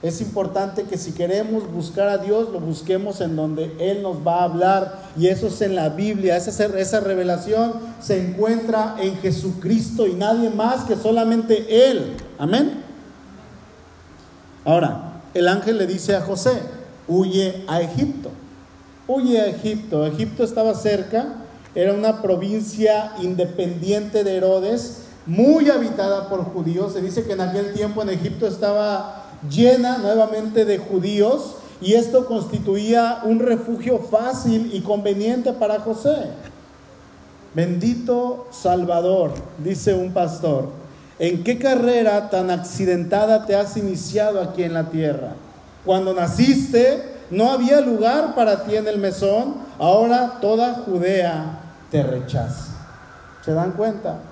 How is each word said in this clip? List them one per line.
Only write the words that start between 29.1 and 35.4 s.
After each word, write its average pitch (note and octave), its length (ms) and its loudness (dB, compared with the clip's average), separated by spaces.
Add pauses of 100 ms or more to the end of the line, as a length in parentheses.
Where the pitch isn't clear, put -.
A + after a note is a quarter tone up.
llena B3 480 6
nuevamente G#3+ 680 2
de G#3 140 2
judíos, G3+ 800 0 (260)
y F#3+ 140 4
esto A#3+ 320 4
constituía A3+ 960 0
un A3+ 140 4
refugio A#3 600 0
fácil A#3 720 0
y F#3+ 60 -2
conveniente G#3 720 0